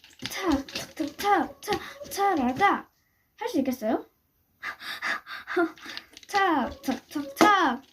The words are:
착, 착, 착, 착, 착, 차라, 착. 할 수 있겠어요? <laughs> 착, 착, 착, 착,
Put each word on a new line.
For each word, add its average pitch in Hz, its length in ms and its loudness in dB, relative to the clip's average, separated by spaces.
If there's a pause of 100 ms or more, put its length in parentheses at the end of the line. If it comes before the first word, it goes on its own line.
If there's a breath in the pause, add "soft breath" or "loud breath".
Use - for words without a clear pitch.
(300)
착, 320 380 0
착, - 280 -12
착, 285 220 -6
착, 392 440 2
착, 392 180 -2 (300 loud breath)
차라, 330 440 2
착. 330 360 2 (480)
할 466 100 -4
수 466 100 0
있겠어요? 254 460 0 (560)
<laughs> - 1700 -6
착, 359 560 0
착, - 260 -4
착, 285 280 -8
착, 359 460 6 (100)